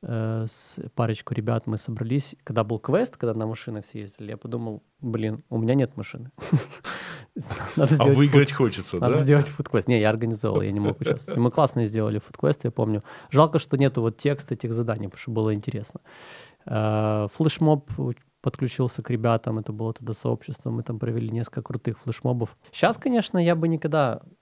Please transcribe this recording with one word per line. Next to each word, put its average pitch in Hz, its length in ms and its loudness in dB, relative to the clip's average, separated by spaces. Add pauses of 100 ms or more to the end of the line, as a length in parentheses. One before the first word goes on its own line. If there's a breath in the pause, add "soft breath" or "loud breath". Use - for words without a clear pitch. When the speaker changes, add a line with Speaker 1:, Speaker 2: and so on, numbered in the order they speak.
Speaker 1:
э, 113 460 -4
с - 300 -12 (160)
парочкой 113 420 -2
ребят 113 300 -2
мы 110 120 -2
собрались. 120 560 -4 (100)
Когда 113 200 0
был 110 140 -2
квест, 196 380 0
когда 113 180 -2
на 110 120 -4
машинах 110 380 -8
все - 160 -14
ездили, 104 300 -14
я 107 60 -10
подумал: 117 460 -8 (180)
"Блин, 110 480 -2
у 120 100 -2
меня 113 160 2
нет 135 220 2
машины". 120 400 -12
<laughs> - 40 -16 (1400 loud breath)
Надо 147 180 6
Speaker 2:
А - 0 -
Speaker 1:
сделать 139 220 6
Speaker 2:
выиграть 143 340 6
Speaker 1:
фуд-, - 60 -8
Speaker 2:
хочется, 98 420 0
Speaker 1:
надо 120 180 2
Speaker 2:
да? 123 80 4
Speaker 1:
сделать 143 240 6
фудквест. - 400 -2
Не, 123 100 6
я 107 120 6
организовал, 110 500 0
я 101 100 -2
не 104 100 0
мог 104 200 0
участвовать. - 400 -2
Мы 123 100 4
классно 135 360 2
сделали 107 320 -2
фудквест, - 460 -2
я 120 60 0
помню. 110 320 0 (280 loud breath)
Жалко, 160 280 6
что 139 200 -2
нету 131 240 2
вот 113 160 -2
текста 143 340 -2
этих 113 220 -4
заданий, 110 340 -2
потому - 100 -16
что - 120 -12
было 110 240 0
интересно. - 460 -8 (680 loud breath)
Э, 107 680 0
флешмоб 156 640 2
у-, 131 140 -2 (300)
подключился - 600 -2
к - 60 -12
ребятам, 113 500 0
это 107 140 -8
было 110 220 -4
тогда 113 180 -10
сообщество, - 580 -6
мы 117 120 -4
там 117 160 -6
провели 117 320 -4
несколько 117 320 -6
крутых 113 380 -6
флешмобов. 120 560 -2 (140 soft breath)
Щас, 220 280 0
конечно, 233 400 0
я 170 180 4
бы 165 100 0
никогда 151 540 0 (220)